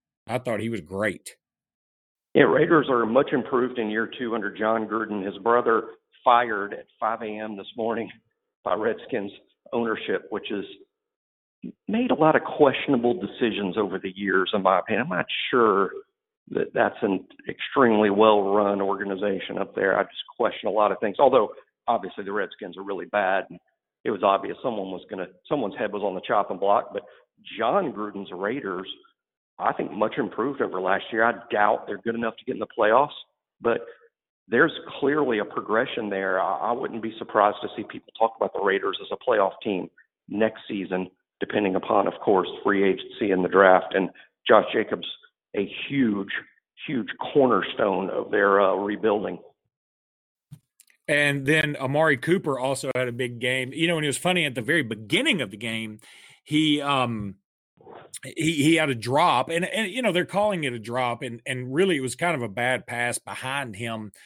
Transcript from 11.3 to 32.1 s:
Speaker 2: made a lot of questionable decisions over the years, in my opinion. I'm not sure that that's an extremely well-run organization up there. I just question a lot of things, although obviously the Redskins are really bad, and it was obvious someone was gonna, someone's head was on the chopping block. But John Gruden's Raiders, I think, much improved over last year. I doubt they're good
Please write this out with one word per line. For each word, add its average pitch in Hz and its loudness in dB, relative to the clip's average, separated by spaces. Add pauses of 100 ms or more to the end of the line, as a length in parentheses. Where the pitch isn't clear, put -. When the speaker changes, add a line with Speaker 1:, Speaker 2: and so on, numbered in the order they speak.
Speaker 2:
made 233 0
a 262 4
lot 156 6
of - 2
questionable 127 4
decisions 101 -2
over 95 -2
the 95 -8
years, 95 0
in 101 0
my 92 4
opinion. 107 -2
I'm 90 -4
not 78 -2 (240)
sure 101 4 (600)
that - -2
that's 104 2
an 98 0 (220)
extremely 110 4
well-run 101 4
organization 98 -4
up 95 -6
there. 98 2
I 101 2
just - -8 (120)
question 110 -2
a 92 -2
lot 104 4
of 95 -4
things, 104 -2
although 127 6 (360)
obviously 104 -2
the 98 -8
Redskins 95 -8
are 95 -12
really 98 -6
bad, 95 0
and 87 -18 (440)
it - -2
was 101 -4
obvious 98 2
someone 104 -6
was 92 -10
gonna, 95 -8 (220)
someone's 131 -4
head 104 -4
was 101 -6
on 98 -2
the 90 -8
chopping 101 0
block. 101 0
But 101 -6 (560)
John 135 0
Gruden's 98 -10
Raiders, 95 -4 (720)
I 107 0
think, - -6
much 107 0
improved 131 -2
over 92 -4
last 95 0
year. 110 2
I 117 4 (180)
doubt 107 2
they're 104 -8
good 117 -4